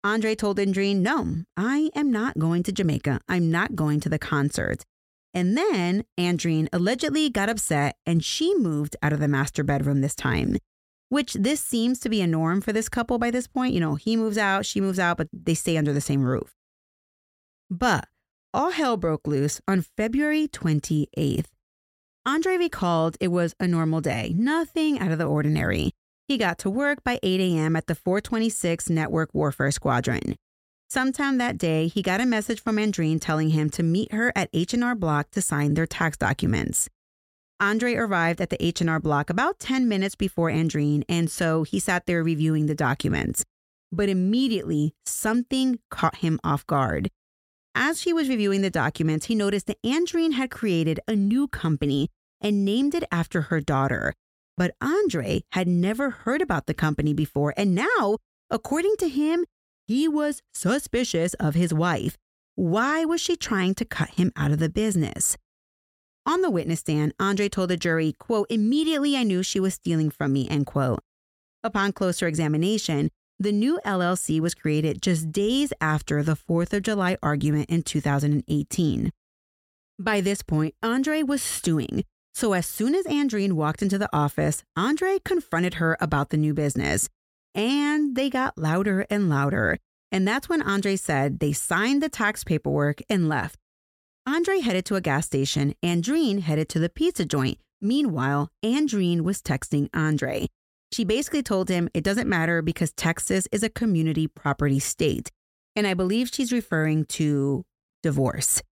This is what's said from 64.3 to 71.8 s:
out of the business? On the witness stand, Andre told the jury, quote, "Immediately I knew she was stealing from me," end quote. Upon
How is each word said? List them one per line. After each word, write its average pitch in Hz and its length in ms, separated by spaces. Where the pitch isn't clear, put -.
out 143 160
of 151 80
the 160 120
business? 196 640
On 339 160
the 359 100
witness 165 300
stand, 151 400
Andre 196 300
told 185 180
the 180 80
jury, 160 420
quote, 214 320
"Immediately 285 680
I 254 60
knew 190 200
she 196 180
was 190 140
stealing 160 360
from 139 220
me," 135 160
end 143 180
quote. 127 380
Upon 202 300